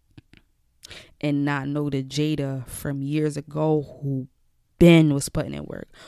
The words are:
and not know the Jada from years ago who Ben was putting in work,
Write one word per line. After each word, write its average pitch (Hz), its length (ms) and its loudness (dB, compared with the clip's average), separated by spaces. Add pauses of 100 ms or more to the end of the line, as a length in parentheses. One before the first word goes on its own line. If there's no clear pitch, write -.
(1200)
and 143 240 -2
not 143 240 -4
know 147 220 -4
the 135 140 -4
Jada 139 640 -4
from 139 340 -8
years 147 360 -2
ago 151 640 -2
who 135 260 -4 (520)
Ben 165 340 8
was 139 160 -2
putting - 240 -6
in 73 120 -10
work, - 240 -14 (180)